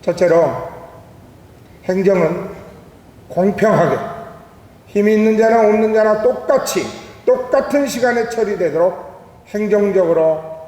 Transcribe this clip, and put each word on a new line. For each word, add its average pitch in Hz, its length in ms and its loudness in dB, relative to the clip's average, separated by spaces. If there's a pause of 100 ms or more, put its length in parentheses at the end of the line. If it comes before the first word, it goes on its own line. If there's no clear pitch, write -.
첫째로 170 640 2 (1160)
행정은 185 640 0 (840)
공평하게 185 640 0 (920)
힘 208 200 0
있는 220 300 2
자나 226 280 4
없는 214 280 2
자나 214 260 2
똑같이 190 640 0 (420)
똑같은 - 640 0
시간에 240 420 -2
처리되도록 180 1160 -4
행정적으로 185 960 0 (240)